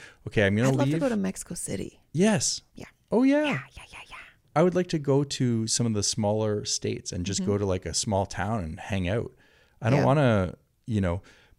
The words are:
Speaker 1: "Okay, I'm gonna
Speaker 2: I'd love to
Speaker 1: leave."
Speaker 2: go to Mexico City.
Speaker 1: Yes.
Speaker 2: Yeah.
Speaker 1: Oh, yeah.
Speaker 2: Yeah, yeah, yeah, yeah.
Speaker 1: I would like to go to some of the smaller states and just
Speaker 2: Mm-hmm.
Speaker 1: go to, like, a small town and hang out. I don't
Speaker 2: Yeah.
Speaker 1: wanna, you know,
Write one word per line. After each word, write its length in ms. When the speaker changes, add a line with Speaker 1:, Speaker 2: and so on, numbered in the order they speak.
Speaker 1:
"Okay, 180
I'm 100
gonna 140
Speaker 2:
I'd 60
love 120
to 60
Speaker 1:
leave." 80
Speaker 2:
go 80
to 80
Mexico 380
City. 440
Speaker 1:
Yes. 480
Speaker 2:
Yeah. 120
Speaker 1:
Oh, 120
yeah. 200
Speaker 2:
Yeah, 160
yeah, 160
yeah, 80
yeah. 60
Speaker 1:
I 60
would 120
like 120
to 120
go 260
to 420
some 180
of 80
the 100
smaller 600
states 480
and 120
just 160
Speaker 2:
Mm-hmm. 100
Speaker 1:
go 60
to, 80
like, 200
a 80
small 320
town 400
and 160
hang 260
out. 240
I 80
don't 100
Speaker 2:
Yeah. 60
Speaker 1:
wanna, 500
you 160
know, 200